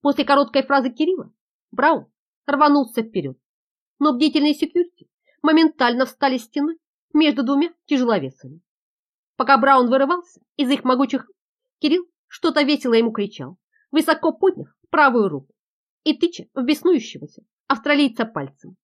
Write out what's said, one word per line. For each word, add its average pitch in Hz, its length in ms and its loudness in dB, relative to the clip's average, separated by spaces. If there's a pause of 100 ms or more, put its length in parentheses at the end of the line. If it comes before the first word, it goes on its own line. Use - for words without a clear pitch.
После 285 240 -2
короткой 277 380 0
фразы 269 260 0
Кирилла 311 420 -4 (400)
Браун 262 400 -2 (360)
рванулся 285 560 0
вперёд, 160 340 -8 (640)
но 294 140 2
бдительные 294 400 0
секьюрити - 560 -4 (320)
моментально 294 640 2
встали 262 320 -2
стеной 294 420 -6 (340)
между 285 300 2
двумя 285 300 -2 (120)
тяжеловесами. 170 760 -4 (760)
Пока 269 220 4
Браун 254 320 4
вырывался 277 520 -2 (140)
из 262 140 -2
их 277 140 0
могучих 254 420 -2
рук, - 100 -20 (440)
Кирилл 339 260 0 (220)
что-то - 340 -2
весело 269 320 0
ему 226 180 2
кричал, 202 460 -10 (340)
высоко 320 400 0
подняв 359 380 -2 (200)
правую 247 400 2
руку 143 240 -10 (500)
и 311 140 -2
тыча - 360 -6
в 269 100 -6
беснующегося 294 800 -2 (240)
австралийца 285 580 0
пальцем. 165 580 -14